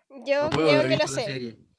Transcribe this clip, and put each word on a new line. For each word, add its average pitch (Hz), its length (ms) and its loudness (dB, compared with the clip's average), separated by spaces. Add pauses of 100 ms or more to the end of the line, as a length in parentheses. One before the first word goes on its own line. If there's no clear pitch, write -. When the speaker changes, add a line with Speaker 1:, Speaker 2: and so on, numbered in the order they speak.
Speaker 1:
Yo 277 360 -2
Speaker 2:
No 311 40 -2
puedo 156 200 2
Speaker 1:
creo - 120 6
Speaker 2:
haber - 80 0
Speaker 1:
que - 80 2
lo 302 60 0
Speaker 2:
visto - 120 -4
la - 60 -4
Speaker 1:
sé. - 100 -6
Speaker 2:
serie. 123 260 -10 (220)